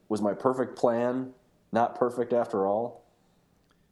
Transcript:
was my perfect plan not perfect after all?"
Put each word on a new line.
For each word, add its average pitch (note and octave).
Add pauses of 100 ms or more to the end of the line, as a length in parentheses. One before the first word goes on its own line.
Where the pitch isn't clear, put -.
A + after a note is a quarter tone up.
was G#2
my G2+
perfect C3
plan B2 (400)
not A2+
perfect B2
after A2+
all?" G#2+ (880)